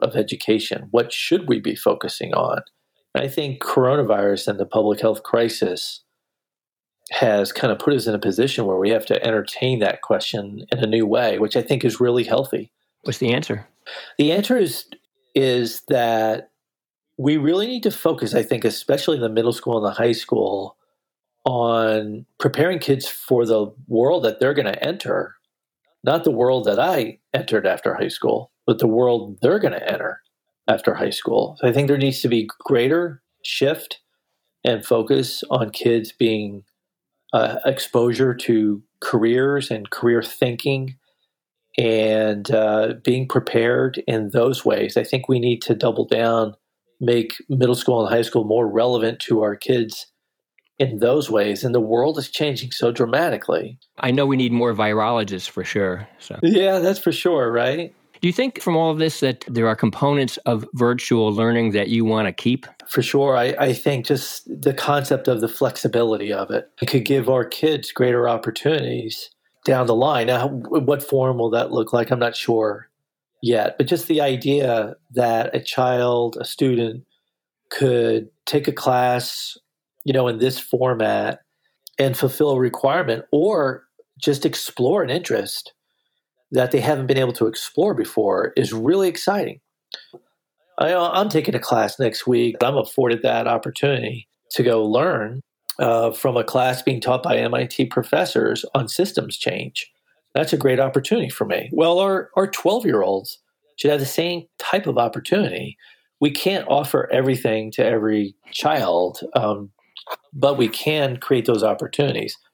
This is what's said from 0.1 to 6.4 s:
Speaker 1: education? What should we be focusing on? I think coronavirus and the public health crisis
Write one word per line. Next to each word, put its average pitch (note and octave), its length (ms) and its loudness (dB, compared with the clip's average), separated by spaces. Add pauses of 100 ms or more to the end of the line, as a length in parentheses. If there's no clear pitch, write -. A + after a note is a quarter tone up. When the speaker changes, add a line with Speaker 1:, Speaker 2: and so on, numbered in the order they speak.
Speaker 1:
education? - 760 -2
What A#2 200 2
should - 380 -2
we A2+ 100 2
be G#2 160 -4
focusing - 600 -2
on? - 240 0 (560)
I C3 120 -2
think C3+ 360 -6
coronavirus G#2+ 880 2
and G2+ 100 -2
the F#2 80 -4
public G#2+ 340 0
health A2 220 0
crisis A2+ 800 -2 (1080)